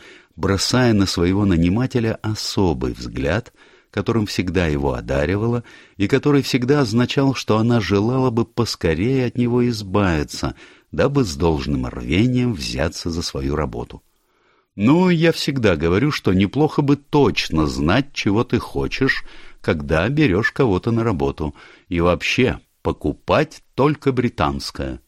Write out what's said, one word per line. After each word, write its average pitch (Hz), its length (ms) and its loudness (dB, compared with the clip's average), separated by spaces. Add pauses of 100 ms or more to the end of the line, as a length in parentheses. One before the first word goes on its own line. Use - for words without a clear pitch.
(340)
бросая 98 580 0
на 98 140 4
своего 92 380 2
нанимателя 104 800 2
особый 85 720 -2
взгляд, 62 600 -6 (380)
которым 107 360 0
всегда 90 400 -2
его 69 280 0
одаривала, 87 720 -2 (320)
и 98 120 -2
который 139 340 2
всегда 135 380 0
означал, 123 540 2
что - 240 0
она 117 220 2
желала 110 500 0
бы 113 140 0
поскорее 113 840 0
от 110 100 -6
него 120 320 2
избавиться, 95 840 -2 (380)
дабы 135 320 2
с 80 120 -4
должным 71 500 0
рвением 113 680 0
взяться 87 560 -4
за 82 120 -4
свою 69 340 -4
работу. 60 460 -6 (760)
«Ну, 156 340 4
я 165 220 2
всегда 123 420 0
говорю, 90 380 2
что - 200 0
неплохо 113 500 2
бы 143 140 2
точно 85 680 0
знать, 73 460 0
чего 107 320 0
ты - 160 -2
хочешь, - 640 -2 (360)
когда 80 480 0
берёшь 123 440 2
кого-то 117 400 2
на 117 100 0
работу, 76 500 -2 (360)
и 85 120 -2
вообще 87 600 0 (220)
покупать 87 840 -2 (100)
только 139 380 0
британское». 71 960 -4